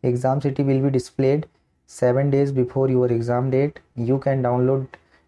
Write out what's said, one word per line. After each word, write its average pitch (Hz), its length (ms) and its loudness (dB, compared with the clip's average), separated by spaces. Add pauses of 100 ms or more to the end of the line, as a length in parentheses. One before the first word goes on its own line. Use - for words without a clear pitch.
"Exam 131 380 0
city 139 240 -2
will 135 180 2
be 139 100 2
displayed 135 520 0 (440)
seven 135 440 0
days 139 240 0
before 131 320 0
your 123 220 2
exam 120 400 -2
date। 135 340 -2 (180)
You 131 200 0
can 135 200 0
download 127 540 0 (300)